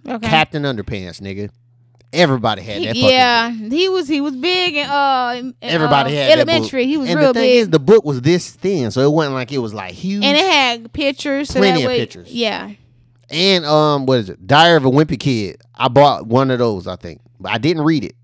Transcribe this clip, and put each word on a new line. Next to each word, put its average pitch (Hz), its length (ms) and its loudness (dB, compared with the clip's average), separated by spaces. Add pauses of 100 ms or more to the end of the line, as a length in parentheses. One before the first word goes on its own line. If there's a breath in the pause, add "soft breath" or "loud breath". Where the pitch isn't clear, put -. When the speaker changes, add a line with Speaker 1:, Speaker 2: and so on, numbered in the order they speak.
Speaker 1:
Okay. 233 200 -8
Speaker 2:
Captain 156 360 0
Underpants, 104 580 -8
nigga. 98 280 -10 (640)
Everybody 123 480 0
had 101 180 -10
Speaker 1:
He, - 80 -6
Speaker 2:
that - 80 -4
fucking 254 140 4
Speaker 1:
yeah, 240 420 2
Speaker 2:
book. 220 200 -10
Speaker 1:
he 349 180 0
was, 370 180 -2
he 294 140 -2
was 285 140 -6
big 359 420 -2
in, 285 120 -6
uh, 269 480 0
in, 247 100 -10
in, 247 140 -14
Speaker 2:
Everybody 147 560 0
Speaker 1:
uh, 143 40 -2
Speaker 2:
had 311 180 4
that 294 60 4
book. 320 80 0
Speaker 1:
elementary. 269 340 -2
He 294 100 -2
was 269 120 -4
Speaker 2:
And 175 100 0
Speaker 1:
real - 140 4
Speaker 2:
the - 80 0
thing 254 80 4
Speaker 1:
big. 247 140 6
Speaker 2:
is, 196 60 -4
the 160 100 2
book 190 260 6
was 135 160 -4
this 165 300 0
thin, 160 400 -4
so 127 100 -2
it 143 120 4
wasn't 151 220 -2
like 127 160 -8
it 143 60 -4
was, 113 160 -6
like, 95 200 -10
huge. 196 300 -6
Speaker 1:
And 285 140 2
it 330 80 2
had 247 480 -2
pictures, 277 560 -4
so 262 100 -2
Speaker 2:
Plenty - 220 2
Speaker 1:
that 123 40 -2
Speaker 2:
of - 20 -2
Speaker 1:
way, 254 120 -2
Speaker 2:
pictures. 214 320 -10
Speaker 1:
yeah. 208 400 -6 (580)
Speaker 2:
And, 180 360 2
um, 147 400 2
what 127 140 2
is 98 100 -6
it? 90 180 -16
Diary 160 300 6
of 135 80 2
a 131 40 6
Wimpy 147 300 2
Kid. 110 380 -4 (180)
I 123 140 -2
bought 123 380 4
one 131 220 2
of 127 100 0
those, 104 280 -2
I 92 80 -8
think, 85 240 -16 (220)
but 95 100 -8
I 113 60 -2
didn't 151 260 -2
read 147 220 0
it. - 180 -14